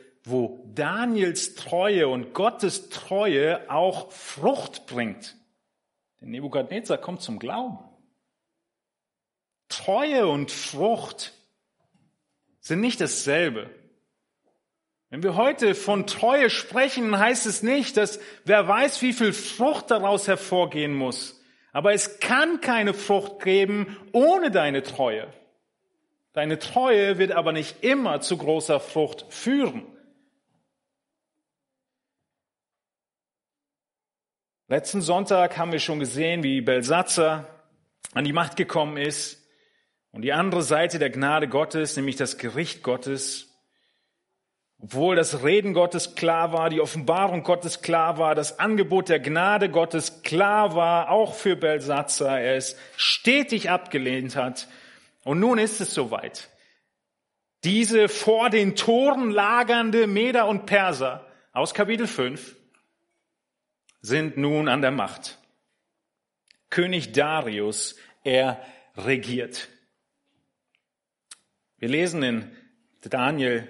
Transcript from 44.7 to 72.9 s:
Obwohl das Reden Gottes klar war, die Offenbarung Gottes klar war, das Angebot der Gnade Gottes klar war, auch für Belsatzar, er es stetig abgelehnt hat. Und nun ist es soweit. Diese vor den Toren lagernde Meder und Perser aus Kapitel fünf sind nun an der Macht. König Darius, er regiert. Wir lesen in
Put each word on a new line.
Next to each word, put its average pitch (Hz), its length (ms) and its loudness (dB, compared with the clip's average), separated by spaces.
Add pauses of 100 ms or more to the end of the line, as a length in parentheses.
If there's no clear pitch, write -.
Obwohl 139 380 0
das 151 260 2
Reden 190 320 2
Gottes 175 400 0
klar 165 380 0
war, 165 180 0
die 156 100 0
Offenbarung 165 640 0
Gottes 175 400 -2
klar 165 360 0
war, 156 180 2
das 151 240 -2
Angebot 190 480 2
der 160 100 4
Gnade 180 500 2
Gottes 165 540 -2
klar 202 540 2
war, 170 340 2
auch 208 240 2
für 180 220 0
Belsatzar, 143 840 0
er 127 140 0
es 131 220 -4 (200)
stetig 240 720 0
abgelehnt 131 680 -2
hat. 127 320 -4 (540)
Und 147 160 -2
nun 226 200 4
ist 214 240 0
es - 100 -6
soweit. - 560 -6 (1120)
Diese 214 460 4
vor 220 400 2
den 208 260 2
Toren 254 560 2
lagernde 226 760 4
Meder 220 420 2
und 202 160 -2
Perser 151 600 0 (260)
aus 139 220 -2
Kapitel 214 320 0
fünf - 500 -6 (1400)
sind 139 380 -2
nun 151 280 0
an 135 140 2
der 131 120 2
Macht. - 460 -8 (1300)
König 175 420 -2
Darius, 120 840 -2 (280)
er 131 400 0 (320)
regiert. 120 720 -4 (2000)
Wir 120 140 -6
lesen 165 320 -2
in 117 340 -4 (460)